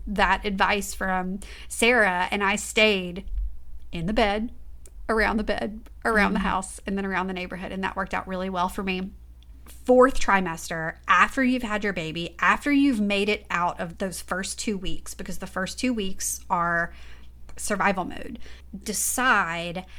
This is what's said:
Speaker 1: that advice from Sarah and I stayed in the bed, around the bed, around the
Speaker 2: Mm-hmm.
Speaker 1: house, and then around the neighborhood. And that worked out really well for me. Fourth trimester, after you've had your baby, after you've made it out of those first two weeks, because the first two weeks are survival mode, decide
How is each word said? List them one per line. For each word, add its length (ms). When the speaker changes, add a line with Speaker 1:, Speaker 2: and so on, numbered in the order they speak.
Speaker 1:
that 360
advice 500
from 440
Sarah 640
and 100
I 140
stayed 680
in 140
the 60
bed, 380
around 280
the 80
bed, 440
around 280
the 80
Speaker 2:
Mm-hmm. 80
Speaker 1:
house, 360
and 140
then 80
around 220
the 40
neighborhood. 380
And 140
that 100
worked 180
out 140
really 240
well 180
for 140
me. 300
Fourth 340
trimester, 800
after 380
you've 180
had 220
your 80
baby, 480
after 320
you've 280
made 280
it 200
out 320
of 180
those 220
first 380
two 180
weeks, 380
because 240
the 80
first 320
two 160
weeks 460
are 420
survival 480
mode, 360
decide 1040